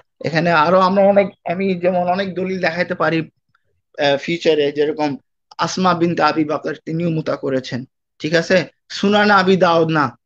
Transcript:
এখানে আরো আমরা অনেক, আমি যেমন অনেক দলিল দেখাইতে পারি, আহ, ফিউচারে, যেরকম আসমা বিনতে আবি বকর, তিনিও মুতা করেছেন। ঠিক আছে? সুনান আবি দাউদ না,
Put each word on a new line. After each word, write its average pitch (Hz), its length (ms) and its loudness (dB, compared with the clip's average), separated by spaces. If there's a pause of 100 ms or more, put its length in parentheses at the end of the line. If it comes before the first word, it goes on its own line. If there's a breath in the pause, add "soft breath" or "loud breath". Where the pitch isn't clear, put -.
(260)
এখানে 165 260 0
আরো 165 280 4
আমরা 190 240 4
অনেক, 196 240 4 (180)
আমি 185 340 -4
যেমন 180 280 0
অনেক 185 280 -2
দলিল 185 260 -6
দেখাইতে 175 340 -2
পারি, 160 240 0
আহ, - 1000 -6
ফিউচারে, 156 540 0
যেরকম 147 460 -2 (400)
আসমা 175 360 0
বিনতে 165 280 -2
আবি 151 220 0
বকর, 151 320 -6 (100)
তিনিও 165 240 -4
মুতা 156 260 -4
করেছেন। 135 500 -6 (340)
ঠিক 151 140 -4
আছে? 165 320 2 (240)
সুনান 208 420 2
আবি 190 260 4
দাউদ 165 300 2
না, 151 380 -2